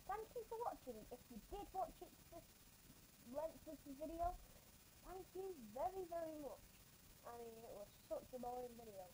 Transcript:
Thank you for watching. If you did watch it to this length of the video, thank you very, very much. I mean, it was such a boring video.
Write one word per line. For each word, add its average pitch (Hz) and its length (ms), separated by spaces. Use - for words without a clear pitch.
Thank 440 220
you 466 60
for 453 80
watching. 262 380
If 247 120
you 220 60
did 403 240
watch 370 320
it - 80
to - 120
this 320 100
length 311 320
of 302 140
the 277 80
video, 330 400
thank 370 240
you 381 140
very, 370 400
very 320 320
much. 220 200
I 240 160
mean, 226 240
it - 80
was 208 180
such - 240
a - 20
boring 247 380
video. 208 380